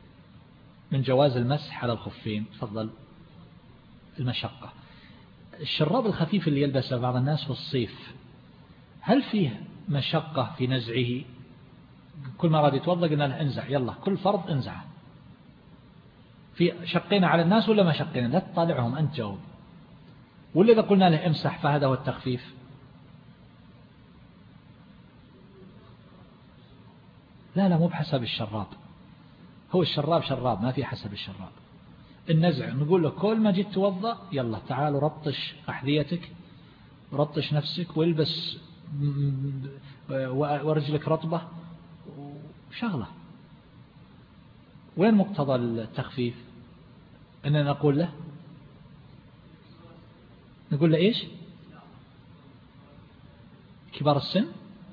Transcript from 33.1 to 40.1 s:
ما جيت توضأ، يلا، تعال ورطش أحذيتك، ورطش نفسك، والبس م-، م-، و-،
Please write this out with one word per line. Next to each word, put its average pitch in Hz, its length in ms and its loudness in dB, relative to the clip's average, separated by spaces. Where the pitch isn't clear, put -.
ما 214 120 4
جيت 196 220 0
توضأ، 202 440 0
يلا، 117 360 -2
تعال 143 280 0
ورطش 147 600 -4
أحذيتك، 147 640 -2
ورطش 147 420 -2
نفسك، 151 440 -4
والبس 160 600 0
م-، 143 60 0
م-، 139 640 -2
و-، 139 580 -2